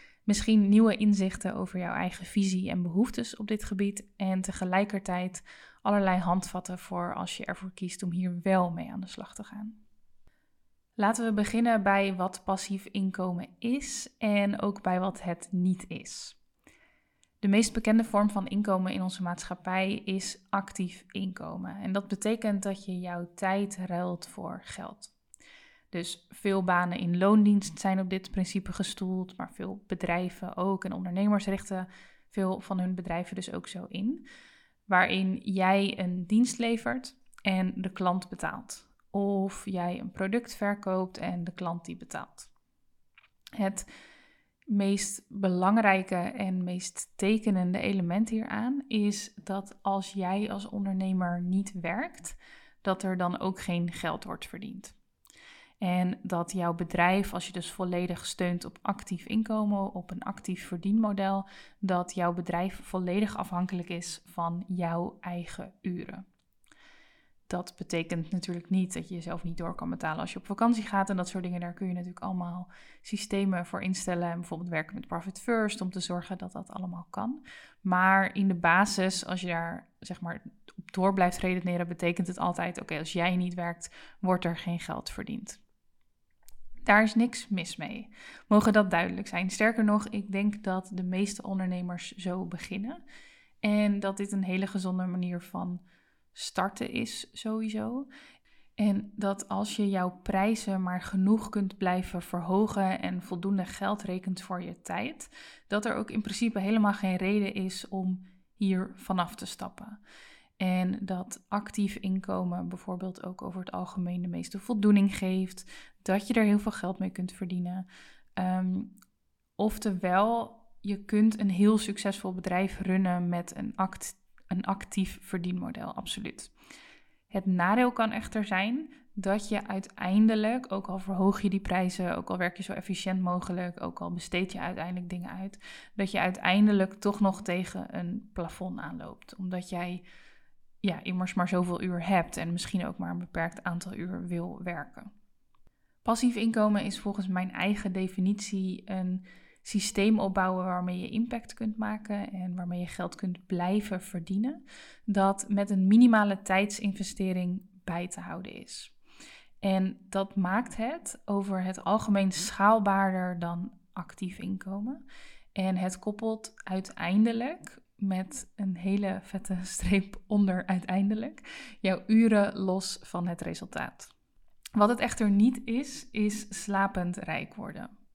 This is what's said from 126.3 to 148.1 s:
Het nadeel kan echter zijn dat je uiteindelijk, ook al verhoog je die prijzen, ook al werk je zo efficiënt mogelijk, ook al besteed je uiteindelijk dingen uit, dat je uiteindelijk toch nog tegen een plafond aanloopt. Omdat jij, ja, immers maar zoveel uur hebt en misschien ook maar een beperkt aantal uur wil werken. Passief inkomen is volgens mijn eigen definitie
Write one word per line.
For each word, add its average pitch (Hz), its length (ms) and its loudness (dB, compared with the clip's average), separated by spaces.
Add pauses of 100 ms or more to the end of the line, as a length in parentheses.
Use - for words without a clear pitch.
Het 196 180 -4
nadeel 196 460 4
kan 220 200 0
echter 214 340 -4
zijn 226 480 -2 (200)
dat 202 360 0
je 208 180 -2
uiteindelijk, 214 1040 2
ook 196 160 -4
al 190 120 -4
verhoog 190 420 2
je 202 80 4
die 196 100 2
prijzen, 185 580 0
ook - 120 -6
al 185 80 -2
werk 175 200 -2
je 190 60 -8
zo 196 100 -8
efficiënt 185 480 -2
mogelijk, 180 600 -2
ook 170 200 -6
al 175 120 -6
besteed 180 380 -2
je 190 80 -8
uiteindelijk 180 500 -6
dingen 180 200 -6
uit, 190 300 -10 (360)
dat 202 160 -2
je - 80 -2
uiteindelijk 190 760 6
toch 202 260 0
nog 190 220 2
tegen 180 560 -4
een 175 360 -6
plafond 180 460 -6
aanloopt. - 560 -12
Omdat 180 340 -4
jij, 180 340 -6 (760)
ja, 170 240 0
immers 185 300 -2
maar 180 140 4
zoveel 180 340 2
uur 175 260 -2
hebt 180 300 4
en 170 140 -2
misschien 175 340 -2
ook - 120 -6
maar 175 140 -4
een 175 80 -4
beperkt 170 440 -4
aantal 175 300 -4
uur 180 340 -6
wil 175 360 -4
werken. 175 480 -10 (920)
Passief 233 340 2
inkomen 214 480 4
is 196 160 -4
volgens 202 280 -2
mijn 185 240 0
eigen 202 400 0
definitie 190 960 -2